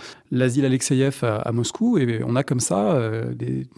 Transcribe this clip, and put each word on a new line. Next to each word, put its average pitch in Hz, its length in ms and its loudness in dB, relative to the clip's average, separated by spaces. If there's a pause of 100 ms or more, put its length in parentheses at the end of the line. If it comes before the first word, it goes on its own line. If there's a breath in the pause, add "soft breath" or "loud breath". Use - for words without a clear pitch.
(320 loud breath)
l'asile 127 340 2
Alexeyev 131 580 2
à, 110 140 2
à - 160 -4
Moscou. 214 440 0
Et 120 280 0
on 120 100 0
a 135 80 2
comme 127 160 0
ça, 190 320 2
euh, 117 420 0
des 127 340 -6 (100)